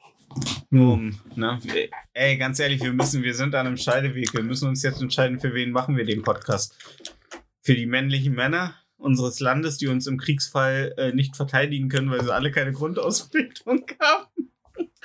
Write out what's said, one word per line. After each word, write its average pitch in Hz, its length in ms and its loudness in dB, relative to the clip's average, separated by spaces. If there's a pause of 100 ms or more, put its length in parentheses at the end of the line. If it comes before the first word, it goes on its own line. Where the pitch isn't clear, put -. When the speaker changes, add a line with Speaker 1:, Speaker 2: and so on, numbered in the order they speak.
(720)
Speaker 1:
Hm. 131 100 8 (100)
Speaker 2:
Um, 110 280 0 (160)
ne? 117 240 -2 (540)
Ey, 135 240 2
ganz 131 220 -2
ehrlich, 143 240 0
wir 127 100 0
müssen, 131 300 2
wir 123 120 -2
sind 139 200 -2
an 131 120 0
einem 123 120 -2
Scheideweg. 131 560 0
Wir 113 80 -2
müssen 127 260 -2
uns 131 140 -2
jetzt 135 180 -2
entscheiden, 127 400 0
für 123 140 -2
wen 123 160 -2
machen 127 260 0
wir 120 80 0
den 107 180 -2
Podcast. - 540 -2 (840)
Für 135 120 4
die 120 120 0
männlichen 135 480 0
Männer 165 400 -2 (240)
unseres 127 420 2
Landes, 139 380 0
die 143 100 -2
uns 127 180 0
im 131 120 -2
Kriegsfall, 135 800 0
äh, 127 140 0
nicht 135 240 2
verteidigen 139 520 0
können, 135 220 0
weil 123 120 0
sie 120 120 0
alle 135 160 0
keine 139 220 0
Grundausbildung 214 1200 -2
<laughs> - 80 -12
haben. 311 500 0 (540)